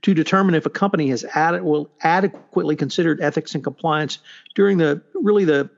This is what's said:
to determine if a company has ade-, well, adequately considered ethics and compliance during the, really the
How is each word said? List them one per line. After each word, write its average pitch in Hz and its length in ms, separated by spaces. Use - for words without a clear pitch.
to 196 100
determine 180 400
if 156 140
a - 20
company 180 400
has 123 160
ade-, 170 280
well, 147 260
adequately 165 720
considered 156 460
ethics 151 340
and 139 80
compliance 151 560
during 196 240
the, 156 240
really 208 300
the 143 220